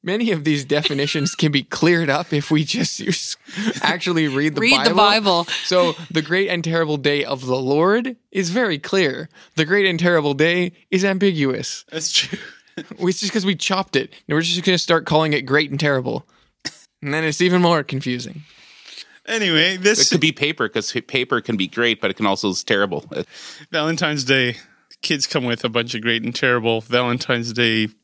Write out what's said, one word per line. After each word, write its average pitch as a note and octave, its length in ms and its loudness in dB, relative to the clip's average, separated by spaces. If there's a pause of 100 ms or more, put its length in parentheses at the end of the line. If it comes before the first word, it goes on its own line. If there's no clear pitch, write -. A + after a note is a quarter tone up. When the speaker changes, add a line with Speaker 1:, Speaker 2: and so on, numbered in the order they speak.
Speaker 1:
Many A3 300 -2
of D#3 120 -2
these C#3+ 220 0
definitions C#3+ 680 0
can D#3 180 2
be C#3 120 2
cleared E3 480 2
up C#3+ 200 0
if D3 200 -2
we D3+ 120 2
just - 360 -2
use, - 380 -4 (440)
actually E3 460 0
read C#3+ 260 0
the D3 80 -2
Speaker 2:
Read B3+ 140 4
Speaker 1:
Bible. - 140 2
Speaker 2:
the G#3 60 0
Bible. G3+ 480 4 (200)
Speaker 1:
So F3 300 2 (180)
the D#3+ 100 0
great F3+ 280 0
and F3 140 -2
terrible D#3+ 340 0
day C#3+ 280 0
of C3 220 -6
the B2+ 100 0
Lord F#3 580 2 (160)
is F3+ 200 -2
very G3+ 260 0
clear. D#3+ 520 -2 (260)
The D#3 100 2
great F#3+ 220 2
and E3+ 120 0
terrible D#3+ 360 2
day F3 380 2 (180)
is F#3+ 120 2
ambiguous. F3+ 880 0
Speaker 3:
That's D#3+ 200 -6
true. - 320 -2
<laughs> - 60 -16 (500)
Speaker 1:
It's F3+ 220 0
just G3 100 -4
'cause G3 140 -2
we F#3+ 100 0
chopped F#3+ 400 -4
it. - 160 -2 (160)
And C#3+ 80 0
we're D#3+ 60 2
just E3+ 240 -2
gonna F3+ 120 4
start E3 280 2
calling D#3 260 2
it C#3 140 0
great C#3+ 260 2
and C#3 80 -4
terrible. C3+ 480 0 (760)
And C#3+ 120 -6
then D#3+ 100 -2
it's D3+ 160 -2
even F3+ 220 4
more E3+ 220 4
confusing. C3 600 -6 (840)
Speaker 3:
Anyway, F#3 520 2
this G3+ 240 4
Speaker 4:
It - 120 4
could E3 80 4
be D#3 120 2
paper, C#3+ 340 -2
'cause - 260 -4
h-, - 140 -6
paper B2 320 -2
can A2+ 160 -2
be F#2+ 120 -2
great, A#2 340 0
but G2 100 0
it - 60 -6
can A2 80 -2
also G2 240 0
is F#2 160 -4
terrible. G2 440 0 (640)
Speaker 3:
Valentine's D3+ 540 -2
Day. B2+ 320 2 (440)
Kids C#3+ 240 -2
come C3 200 -2
with A#2 180 -4
a A#2+ 60 -2
bunch A#2+ 260 -4
of A2 60 -6
great A#2 200 -2
and A#2+ 140 -6
terrible A#2 460 0
Valentine's A#2+ 720 -2
Day A2+ 340 0 (160)